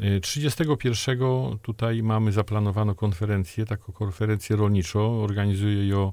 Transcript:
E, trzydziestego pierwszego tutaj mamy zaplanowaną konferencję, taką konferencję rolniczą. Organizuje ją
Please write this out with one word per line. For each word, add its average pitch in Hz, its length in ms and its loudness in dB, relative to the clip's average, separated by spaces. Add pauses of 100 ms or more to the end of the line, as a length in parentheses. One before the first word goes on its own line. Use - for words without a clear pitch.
E, 101 200 2
trzydziestego 147 560 -2
pierwszego 127 840 -2
tutaj 113 400 -2
mamy 110 300 2
zaplanowaną 104 600 0
konferencję, 104 720 -2
taką 104 260 -6
konferencję 107 640 -2
rolniczą. 104 640 2
Organizuje 101 680 2
ją 98 240 2